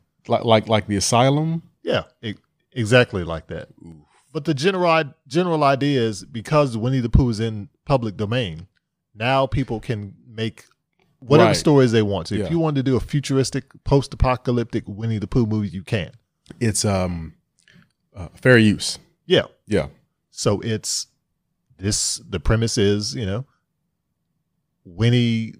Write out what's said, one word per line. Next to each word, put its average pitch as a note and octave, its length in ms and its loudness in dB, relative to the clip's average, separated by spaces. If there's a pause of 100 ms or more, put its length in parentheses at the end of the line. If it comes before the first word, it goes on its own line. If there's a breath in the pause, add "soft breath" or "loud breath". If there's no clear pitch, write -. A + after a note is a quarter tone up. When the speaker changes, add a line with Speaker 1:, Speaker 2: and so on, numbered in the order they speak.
(280)
Speaker 1:
Like, A2+ 160 -2
like, A2 240 2
like A2 200 0
The G#2 80 -2
Asylum? C#3+ 680 0 (200)
Speaker 2:
Yeah, - 220 -4 (180)
e-, G#2+ 120 -10 (380)
exactly A2+ 500 2
like E2 260 -8
that. D#2+ 200 -12 (180)
Speaker 1:
Oof. E2 80 -20 (380)
Speaker 2:
But D3+ 120 -8
the D#3+ 100 0
general, E3 500 2 (220)
general D#3+ 380 0
idea C#3 380 2
is A2 220 -4
because B2+ 520 0
Winnie B2+ 240 0
the A#2 100 -2
Pooh C3 200 4
is G#2 100 -4
in A2 280 -6 (160)
public A#2 320 -2
domain, G2 520 -6 (460)
now C3 320 0
people A#2+ 340 -4
can G#2 340 -8 (140)
make A2 360 -8 (540)
whatever D3+ 320 6
Speaker 1:
Right. C#3+ 60 2
Speaker 2:
stories C3+ 360 4
they A2+ 100 4
want G2+ 260 -2
to. G#2 100 -4
Speaker 1:
Yeah. G2+ 60 -2
Speaker 2:
If F2 60 -6
you E3+ 100 0
wanted D#3 240 0
to C3+ 60 0
do B2+ 60 2
a G#2 40 2
futuristic, C3+ 640 -2 (200)
post-apocalyptic B2 1000 0
Winnie A2 320 -4
the G2+ 80 -6
Pooh A#2+ 200 0
movie, G#2+ 220 -2
you F2 140 -10
can. F2 300 -6 (480)
Speaker 1:
It's, A2 240 -2
um, F2+ 500 -4 (800 soft breath)
uh, F2+ 200 -14
fair B2+ 220 6
use. G#2+ 420 2 (280)
Speaker 2:
Yeah. - 200 2 (200)
Speaker 1:
Yeah. E2 220 -2 (420)
Speaker 2:
So - 300 -2
it's - 480 -6 (680)
this, - 520 -4
the F#2 100 -6
premise A2+ 400 0
is, G2+ 380 0
you A#2+ 100 -6
know, G#2 200 -6 (1400)
Winnie A2+ 760 0